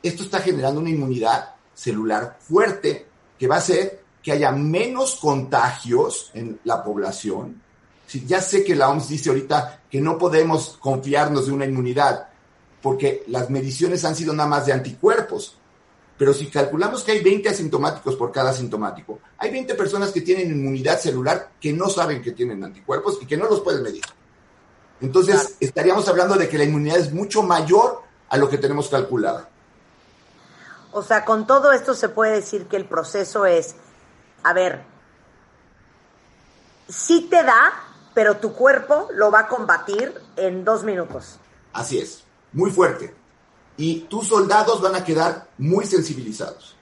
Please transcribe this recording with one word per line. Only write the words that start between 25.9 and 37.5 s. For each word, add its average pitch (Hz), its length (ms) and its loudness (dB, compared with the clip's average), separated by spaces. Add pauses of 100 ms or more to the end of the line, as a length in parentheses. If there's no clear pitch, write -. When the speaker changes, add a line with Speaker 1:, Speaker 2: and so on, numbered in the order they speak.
Speaker 1:
hablando 180 280 0
de 185 120 2
que 151 100 -4
la 147 60 4
inmunidad 151 320 0
es 156 160 0
mucho 202 300 -2
mayor 180 600 2 (280)
a 131 80 0
lo 139 100 2
que 139 100 -2
tenemos 139 300 -2
calculada. 113 640 -2 (1400)
Speaker 2:
O 208 100 -4
sea, 214 220 2
con 214 220 0
todo 269 260 6
esto 262 220 2
se 220 140 -2
puede 220 280 2
decir 202 300 -4
que 208 100 -4
el 196 100 -4
proceso 190 580 -2
es, 170 300 4 (680)
a 175 120 4
ver, 175 300 0 (2000)
sí 339 420 2
te 339 120 6
da, 262 300 6 (420)